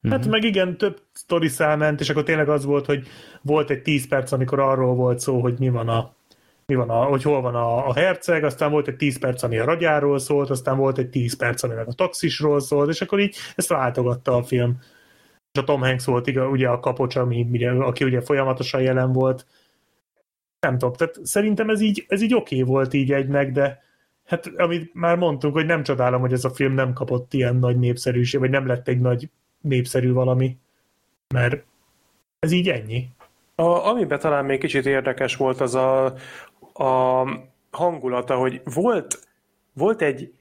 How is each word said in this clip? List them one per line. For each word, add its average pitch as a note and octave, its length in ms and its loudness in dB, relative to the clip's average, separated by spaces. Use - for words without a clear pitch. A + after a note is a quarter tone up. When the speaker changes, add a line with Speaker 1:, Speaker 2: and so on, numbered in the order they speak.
Speaker 1:
Hát C4 100 2
Speaker 2:
Mhm. G#3+ 100 -2
Speaker 1:
meg A3 140 2
igen, F#3 320 0
több - 240 -2
sztori E3 360 -2
szál D3+ 280 2
ment, D3+ 240 0
és B2+ 100 -2
akkor D3+ 120 0
tényleg D#3 260 2
az D3 160 0
volt, C#3+ 220 0
hogy C#3 200 -2
volt D3 280 0
egy C3 120 -2
tíz C#3+ 260 0
perc, C3 240 -2
amikor C3 280 0
arról C3 340 2
volt B2 240 0
szó, B2+ 220 0
hogy B2 180 0
mi C3 100 0
van A#2 200 -2
a, A2+ 260 -2
mi C#3 80 0
van A#2+ 160 0
a, A#2 140 2
hogy C#3+ 180 2
hol D3 180 2
van B2 140 -2
a, A#2+ 340 0
a B2 60 0
herceg, E3+ 500 0
aztán D3 260 0
volt D3 180 0
egy C3 80 -8
tíz C#3 220 0
perc, B2+ 240 -2
ami A#2 160 0
a A2+ 60 2
ragyáról D3+ 540 2
szólt, C#3 320 0
aztán C3 260 -2
volt C3+ 220 2
egy B2+ 100 -2
tíz B2 280 -2
perc, A#2+ 260 -2
ami A#2 120 -4
meg A2+ 140 -8
a B2 40 -8
taxisról D3 680 0
szólt, C#3+ 280 0
és D#3+ 120 -4
akkor G3+ 200 0
így G3+ 160 0
ezt F3 120 -2
váltogatta B2 680 0
a B2 60 2
film. B2 360 0
És C#3+ 80 0
a B2 40 -2
Tom C#3+ 160 2
Hanks B2+ 240 0
volt B2 220 0
iga-, C3 240 0
ugye C3 180 2
a B2 120 0
kapocs, B2+ 360 -2
ami, A#2+ 360 0
ugye, A#2+ 180 0
aki B2+ 340 0
ugye B2+ 160 2
folyamatosan C3+ 640 0
jelen C3 300 2
volt. C3 340 0
Nem B2+ 180 0
tudom, B2+ 160 -2
tehát E3 280 -4
szerintem G#3+ 480 0
ez G#3+ 100 2
így, G#3 280 0
ez G3+ 140 0
így A#3 120 2
oké C3 280 0
volt C3 320 0
így C3+ 180 2
egynek, C#3 400 0
de C#3 300 -2
hát F3 300 -6
amit E3+ 380 -2
már E3+ 220 2
mondtunk, D3 380 0
hogy D#3 120 0
nem D#3+ 160 0
csodálom, B2+ 380 0
hogy B2+ 120 0
ez B2+ 120 -2
a C3 60 0
film C3+ 220 0
nem C3 200 0
kapott B2+ 420 -6
ilyen B2 220 2
nagy B2 220 2
népszerűség, B2 600 0
vagy C3 100 2
nem C3 160 0
lett B2+ 220 -2
egy B2 120 0
nagy B2 280 0
népszerű B2+ 520 0
valami, B2+ 440 2
mert A#2+ 300 0
ez D#3+ 140 0
így F3+ 160 2
ennyi. A#2+ 400 -4
Speaker 3:
A, E3 80 -2
amiben F3 560 2
talán C#3+ 260 0
még C3+ 160 0
kicsit C3+ 260 -2
érdekes C3+ 500 0
volt C3 240 0
az B2+ 140 0
a, C3 300 2
a B2+ 520 2
hangulata, B2+ 640 -2
hogy B2+ 280 0
volt, F3 540 -2
volt G3+ 300 -2
egy C#3 380 -4